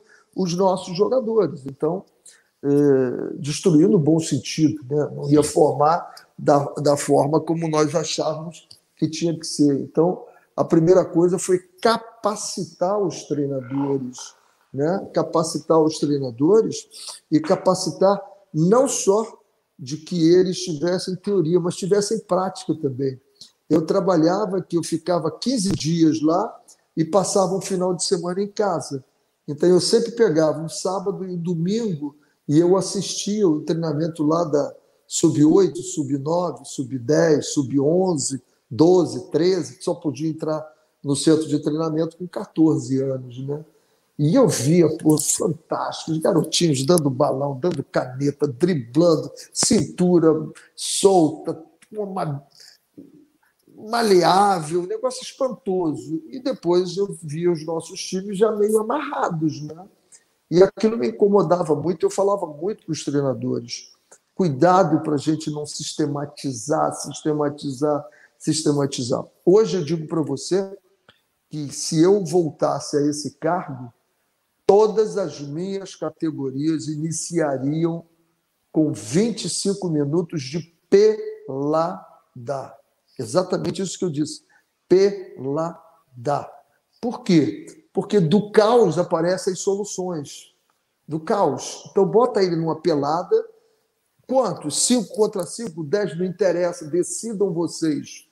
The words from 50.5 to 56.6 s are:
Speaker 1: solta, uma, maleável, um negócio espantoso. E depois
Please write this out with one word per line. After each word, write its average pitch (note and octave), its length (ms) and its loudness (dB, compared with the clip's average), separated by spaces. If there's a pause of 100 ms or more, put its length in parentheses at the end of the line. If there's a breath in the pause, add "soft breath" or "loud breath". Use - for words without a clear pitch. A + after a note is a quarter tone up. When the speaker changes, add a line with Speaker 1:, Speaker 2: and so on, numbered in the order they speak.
Speaker 1:
solta, E3+ 840 2 (300)
uma, F#3+ 560 -8 (1300 loud breath)
maleável, F#3+ 1080 4
um F3 40 -8
negócio A#3 360 -6
espantoso. E3+ 1080 -4
E B3 120 -12
depois F3+ 560 0